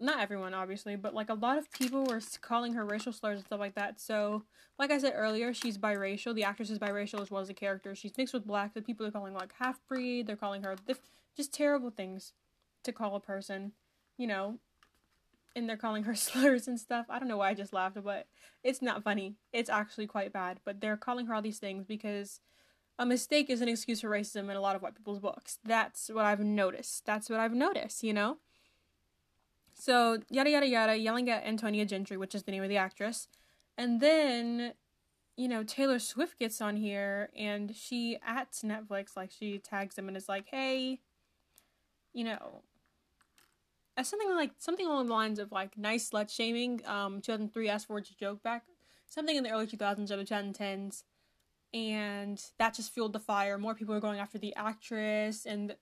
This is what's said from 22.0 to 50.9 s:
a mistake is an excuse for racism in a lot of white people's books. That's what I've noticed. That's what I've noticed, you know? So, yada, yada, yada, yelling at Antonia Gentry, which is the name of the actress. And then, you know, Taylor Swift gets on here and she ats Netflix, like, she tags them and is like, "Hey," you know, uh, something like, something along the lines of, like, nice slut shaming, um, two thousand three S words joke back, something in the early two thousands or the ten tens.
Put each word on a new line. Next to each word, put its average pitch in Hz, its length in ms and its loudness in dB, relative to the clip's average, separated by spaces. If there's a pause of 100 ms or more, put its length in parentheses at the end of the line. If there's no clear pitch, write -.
a 247 80 2
mistake 269 440 6
is 240 100 2
an 240 80 4
excuse 226 320 0
for 220 80 -2
racism 208 420 0
in 196 60 -2
a 196 40 0
lot 196 140 4
of 190 80 -2
white - 140 -6
people's 202 240 -6
books. - 420 -4
That's 226 460 2
what 220 160 2
I've 208 160 6
noticed. 208 640 2
That's 208 240 0
what 220 80 2
I've 226 160 2
noticed, 294 480 2
you 214 120 2
know? 214 240 2 (1500)
So, 233 340 6 (120)
yada, 269 180 6
yada, 285 200 8
yada, 220 280 6
yelling 226 320 2
at 226 160 2
Antonia 214 400 2
Gentry, 196 320 -2
which 190 200 -4
is 196 80 -6
the 196 80 -4
name 190 100 -2
of 196 60 -2
the 202 80 2
actress. 196 500 -2 (500)
And 240 240 2
then, 240 720 4 (640)
you 247 120 -2
know, 220 160 0
Taylor 262 340 2
Swift 269 400 -2
gets 220 220 -2
on 208 160 0
here 202 600 0
and 208 380 -2
she 233 500 -4
ats 262 380 -4
Netflix, 208 540 -4
like, 190 200 -8
she 202 220 -4
tags 196 380 -6
them 196 100 -8
and 196 100 -6
is 190 120 -10
like, 196 200 -4
"Hey," 262 520 -2 (1120)
you 240 100 -4
know, - 400 -6 (1300)
uh, 262 80 0
something 415 260 0
like, 330 280 2
something 359 280 -2
along 277 220 2
the 233 40 0
lines 220 280 2
of, 202 100 -8
like, 196 260 -4
nice 214 340 -2
slut 208 200 0
shaming, 233 560 0
um, 202 340 -2
two 226 120 -4
thousand 214 200 -2
three 226 160 0
S 208 200 -2
words 208 220 -6
joke 202 300 -6
back, 233 220 -2 (460)
something 311 260 0
in 269 80 4
the 226 80 0
early 220 160 2
two 220 100 -8
thousands 202 360 0
or 196 40 0
the 196 80 -4
ten 202 280 -2
tens. 196 500 -6 (720)